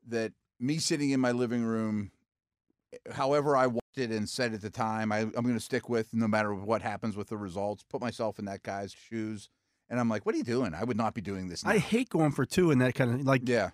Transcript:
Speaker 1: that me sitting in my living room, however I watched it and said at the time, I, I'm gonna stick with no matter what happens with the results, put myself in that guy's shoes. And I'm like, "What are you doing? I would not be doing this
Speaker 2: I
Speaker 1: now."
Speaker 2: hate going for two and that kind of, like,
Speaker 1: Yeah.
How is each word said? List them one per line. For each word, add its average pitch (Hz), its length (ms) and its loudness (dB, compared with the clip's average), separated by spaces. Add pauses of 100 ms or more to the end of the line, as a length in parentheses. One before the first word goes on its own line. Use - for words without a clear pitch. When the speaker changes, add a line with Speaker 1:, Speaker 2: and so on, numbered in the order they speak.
Speaker 1:
that 113 240 -2 (280)
me 135 160 0
sitting 147 340 0
in 135 100 2
my 123 120 4
living 120 320 2
room, 110 460 -2 (1000)
however 139 440 2
I 131 120 6
watched 117 120 0 (160)
it 123 140 -2
and 107 180 -2
said 120 260 -2
at 104 80 -6
the 104 80 -6
time, 110 420 -2
I, 107 80 0
I'm 110 120 -2
gonna 120 280 0
stick - 280 -4
with 117 240 0
no 113 160 2
matter 107 260 2
what 101 280 -2
happens 104 340 -4
with 101 120 -8
the 113 100 -6
results, 101 500 -6
put 139 120 -6
myself 113 380 -4
in 104 80 -6
that 98 160 -8
guy's 98 300 -6
shoes. 110 560 -8 (400)
And 120 100 -4
I'm 117 100 2
like, 107 180 0
"What 220 80 0
are 330 40 0
you 277 60 -2
doing? 120 300 0
I 85 100 -4
would 120 120 -2
not 110 180 0
be 117 60 -8
doing 95 280 -6
this 87 160 -8
Speaker 2:
I 196 100 2
Speaker 1:
now." 220 60 4
Speaker 2:
hate 240 300 0
going 160 220 4
for 135 120 2
two 175 260 4
and 131 100 6
that 127 140 4
kind 123 180 2
of, 131 140 -2
like, 131 220 4
Speaker 1:
Yeah. 107 260 2